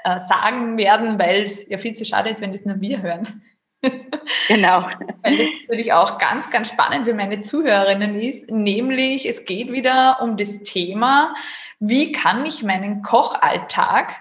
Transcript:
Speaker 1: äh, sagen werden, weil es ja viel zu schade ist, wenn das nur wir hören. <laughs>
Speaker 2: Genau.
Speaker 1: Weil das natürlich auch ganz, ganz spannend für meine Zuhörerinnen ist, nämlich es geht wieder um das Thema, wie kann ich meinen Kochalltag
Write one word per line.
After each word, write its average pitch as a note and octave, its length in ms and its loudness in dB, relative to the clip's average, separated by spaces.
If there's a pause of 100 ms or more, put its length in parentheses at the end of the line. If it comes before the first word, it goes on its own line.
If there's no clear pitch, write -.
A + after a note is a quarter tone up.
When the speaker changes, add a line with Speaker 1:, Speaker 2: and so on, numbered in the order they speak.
Speaker 1:
äh, F#3 140 -2
sagen A3 600 -2
werden, G#3+ 400 2
weil F#3+ 260 2
es - 240 -10
ja G3+ 100 -6
viel A3+ 140 -8
zu A3 140 -10
schade G#3 240 -2
ist, G#3+ 100 -8
wenn G3 120 -6
das G3 140 -12
nur G3 140 -4
wir G#3 220 -4
hören. F3 400 -8 (400)
<laughs> C4 80 0 (580)
Speaker 2:
Genau. F#3 380 4 (360)
Speaker 1:
Weil - 140 4
das - 100 2 (220)
natürlich A3+ 240 -2
auch E3+ 260 4
ganz, A#3 320 -2
ganz A3 200 -2
spannend - 340 0
für A#3 80 0
meine G#3 280 -4
Zuhörerinnen G#3 800 2
ist, A#3+ 320 -6
nämlich B3+ 800 0
es - 160 -6
geht A3+ 280 -4
wieder C4 500 4
um A3+ 160 0
das G3+ 240 -6
Thema, A#3+ 720 2 (460)
wie C4 320 2
kann A#3 340 0
ich D#4 160 -8
meinen G3+ 400 -2
Kochalltag - 1200 2